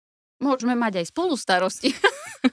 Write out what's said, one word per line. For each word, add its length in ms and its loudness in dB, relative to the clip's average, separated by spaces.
Môžeme 360 0
mať 260 0
aj 80 -2
spolu 280 -2
starosti. 580 0
<laughs> 80 -16